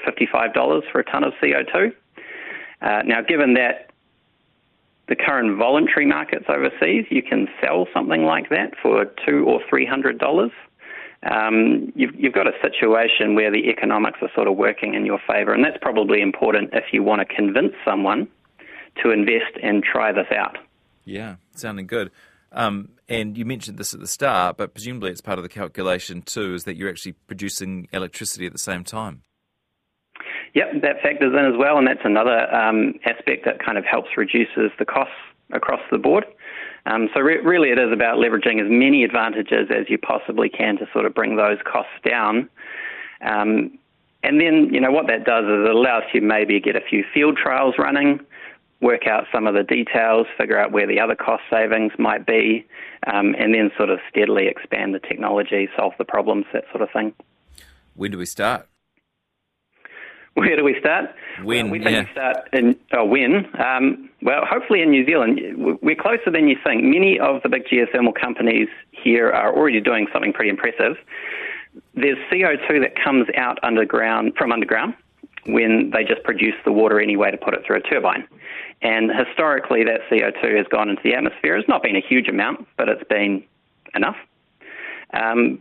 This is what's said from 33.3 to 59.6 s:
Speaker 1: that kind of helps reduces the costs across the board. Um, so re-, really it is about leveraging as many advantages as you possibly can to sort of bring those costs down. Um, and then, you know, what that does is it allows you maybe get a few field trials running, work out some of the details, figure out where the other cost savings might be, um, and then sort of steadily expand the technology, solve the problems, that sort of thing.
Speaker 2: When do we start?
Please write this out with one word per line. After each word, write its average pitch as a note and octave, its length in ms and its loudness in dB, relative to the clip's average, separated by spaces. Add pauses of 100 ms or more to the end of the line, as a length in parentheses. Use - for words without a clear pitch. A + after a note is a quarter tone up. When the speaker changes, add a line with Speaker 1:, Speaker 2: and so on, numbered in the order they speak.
Speaker 1:
that - 180 -4
kind A2 160 -4
of G2 60 -4
helps - 320 -4
reduces G#2+ 640 0
the - 60 -2
costs - 280 -4 (380)
across - 300 -4 (100)
the A2+ 60 0
board. D#3+ 260 2 (640)
Um, A2 280 -2
so D3 60 0
re-, D3+ 220 2
really E3 280 4
it A#2+ 80 4
is A#2+ 140 2
about A#2 260 2
leveraging A2+ 460 2
as G2+ 60 -2
many C3 340 6
advantages A2 640 0
as A2+ 200 -2
you A2 80 0
possibly A2+ 520 -2
can A2 280 -2
to - 160 -8
sort A2 120 0
of G#2+ 80 -2
bring A2 220 -2
those G#2 300 2
costs - 260 -4 (120)
down. A#2 460 0 (720)
Um, A2 560 0 (460)
and C#3+ 160 4
then, D#3 340 4
you A#2+ 60 2
know, C3 100 2
what C#3+ 180 2
that A2+ 180 -2
does A#2 180 2
is G#2 220 2
it A2 40 4
allows A#2 340 4 (100)
you G2+ 80 2
maybe G#2+ 380 2
get A2 160 0
a - 60 0
few G#2 220 -2 (100)
field D3 240 4
trials C3 400 0
running, C#3+ 440 2 (600)
work A#2+ 260 2
out A2 240 2
some A2 140 0
of G#2+ 80 2
the G2+ 100 2
details, A2+ 600 2 (120)
figure G#2+ 200 0
out G#2 140 2
where G#2 160 2
the G2+ 120 2
other A2+ 160 2
cost - 340 -2
savings A2 500 2
might G#2+ 260 0
be, A2 400 2 (420)
um, G2+ 300 2
and A2 160 2
then G#2+ 240 2
sort G#2 120 2
of F#2 100 0 (100)
steadily G#2 380 2
expand G2+ 480 -4
the F#2 40 -8
technology, G#2 760 -2
solve G#2 240 0
the F#2+ 60 -2
problems, G#2 480 0
that A#2 180 -4
sort A2 100 -4
of G#2 100 -2
thing. A2 220 -4 (800)
Speaker 2:
When G2 140 -6
do G2 80 -8
we F2+ 80 -8
start? G#2+ 420 -2 (1700)